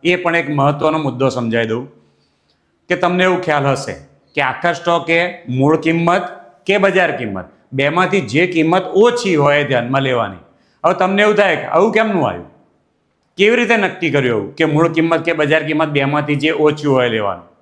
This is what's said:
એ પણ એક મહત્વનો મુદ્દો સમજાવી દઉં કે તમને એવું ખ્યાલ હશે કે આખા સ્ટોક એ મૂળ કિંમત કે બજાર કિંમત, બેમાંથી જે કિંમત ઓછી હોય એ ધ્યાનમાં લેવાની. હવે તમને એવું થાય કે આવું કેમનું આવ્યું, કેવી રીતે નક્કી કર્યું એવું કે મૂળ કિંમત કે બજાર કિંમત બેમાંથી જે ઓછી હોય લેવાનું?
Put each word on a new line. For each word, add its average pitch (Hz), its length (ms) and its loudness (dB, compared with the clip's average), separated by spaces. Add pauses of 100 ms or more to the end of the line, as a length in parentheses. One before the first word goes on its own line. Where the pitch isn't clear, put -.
એ 165 140 0
પણ 175 180 -2
એક 165 140 -2
મહત્વનો 147 500 0
મુદ્દો 135 300 -2
સમજાવી 117 420 -2
દઉં 123 160 -6 (1000)
કે 180 60 0
તમને 180 280 0
એવું 180 180 2
ખ્યાલ 147 280 0
હશે 131 260 -4 (400)
કે 143 80 0
આખા 139 300 -2
સ્ટોક 170 360 -2
એ 165 100 2 (300)
મૂળ 135 280 2
કિંમત 170 520 0 (360)
કે 202 140 0
બજાર 185 380 2
કિંમત, 98 320 -8 (220)
બેમાંથી 170 500 0 (120)
જે 170 140 2
કિંમત 170 380 0 (180)
ઓછી 240 320 2
હોય 147 240 2
એ 143 120 -2
ધ્યાનમાં 131 380 0
લેવાની. 104 360 -4 (380)
હવે 175 180 2
તમને 196 220 2
એવું 214 120 2
થાય 190 220 2
કે - 100 -8
આવું 202 240 2
કેમનું 214 380 0
આવ્યું, 87 180 -10 (920)
કેવી 220 220 4
રીતે 233 180 2
નક્કી 170 380 -2
કર્યું 123 240 2
એવું 98 160 -10
કે 160 180 0
મૂળ 160 200 2
કિંમત 165 320 0
કે 170 80 0
બજાર 151 320 0
કિંમત 156 260 -2
બેમાંથી 143 500 0
જે 151 240 0
ઓછી 147 300 0
હોય 123 140 2
લેવાનું? 101 360 -4 (160)